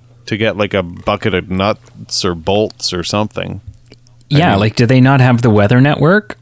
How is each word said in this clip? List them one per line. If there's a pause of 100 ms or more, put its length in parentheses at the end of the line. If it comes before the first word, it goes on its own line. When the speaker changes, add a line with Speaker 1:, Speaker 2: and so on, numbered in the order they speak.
(260)
Speaker 1:
to
get,
like,
a
bucket
of
nuts
or
bolts
or
something? (720)
I
Speaker 2:
Yeah,
Speaker 1:
mean
Speaker 2:
like,
do
they
not
have
the
Weather
Network,